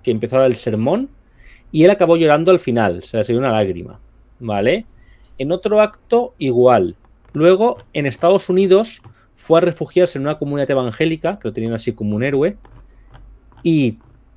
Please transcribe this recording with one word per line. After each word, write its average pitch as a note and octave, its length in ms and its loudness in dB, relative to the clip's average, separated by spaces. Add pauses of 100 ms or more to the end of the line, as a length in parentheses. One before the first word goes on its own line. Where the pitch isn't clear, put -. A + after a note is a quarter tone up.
que A#2+ 80 -2
empezó A2+ 260 -2
a C3 40 4
dar C3 100 4
el A2+ 60 -2
sermón C#3 520 -2 (640)
y D#3 120 2
él F#3+ 40 8
acabó F3 280 2
llorando D#3+ 340 2
al F3 80 4
final, G#2 440 -2
se - 140 -8
le G#2+ 60 0
salió A#2 160 -2
una C3 140 -2
lágrima, F#2+ 460 -4 (400)
¿vale? A#2 460 -2 (520)
En C#3+ 160 -4
otro G#3 260 -2
acto, A3+ 580 -2
igual. B2 580 2 (380)
Luego, F#3+ 440 2 (160)
en D3 120 -4
Estados F3+ 440 0
Unidos, F#3+ 520 2 (320)
fue - 260 0
a - 20 2
refugiarse F3 580 0
en C3+ 40 -6
una D3+ 140 -4
comunidad C#3+ 320 -4
evangélica, D#3 720 -4
que - 80 -10
lo G#2+ 60 -8
tenían A2+ 200 -6
así A2+ 200 -6
como G#2+ 240 -6
un A#2+ 60 -4
héroe, C#3 340 -2 (1040)
y D3 360 0 (380)